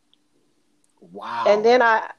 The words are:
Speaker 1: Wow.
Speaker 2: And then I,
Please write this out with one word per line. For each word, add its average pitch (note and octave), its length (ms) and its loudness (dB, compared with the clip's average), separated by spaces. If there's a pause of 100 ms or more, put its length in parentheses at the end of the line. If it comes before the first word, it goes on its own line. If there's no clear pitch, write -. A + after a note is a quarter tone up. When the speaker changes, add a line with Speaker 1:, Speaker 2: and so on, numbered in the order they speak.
(1000)
Speaker 1:
Wow. F#3+ 480 -10
Speaker 2:
And G#3 160 2
then B3 180 4
I, A3+ 260 0 (100)